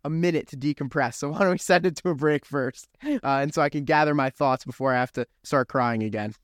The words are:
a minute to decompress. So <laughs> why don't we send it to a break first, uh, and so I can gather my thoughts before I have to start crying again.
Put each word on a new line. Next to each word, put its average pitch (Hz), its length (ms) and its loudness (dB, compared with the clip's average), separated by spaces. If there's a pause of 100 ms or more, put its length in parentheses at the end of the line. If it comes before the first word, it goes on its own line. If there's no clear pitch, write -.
a 143 60 -6
minute 165 400 0
to 143 80 -14
decompress. 139 560 -2
So 143 160 -6
<laughs> - 20 -4
why - 80 -6
don't 190 120 4
we 190 60 0
send 175 280 2
it 170 120 0
to - 120 -4
a 165 60 0
break 147 300 0
first, 131 440 -6 (120)
uh, 277 220 -2
and 143 300 0
so 170 80 0
I 147 80 2
can 143 160 -4
gather 151 280 4
my 135 160 2
thoughts 131 360 0
before 131 280 0
I 123 60 2
have 127 140 -2
to 123 120 -4 (180)
start 131 260 0
crying 120 340 0
again. 107 300 -4 (100)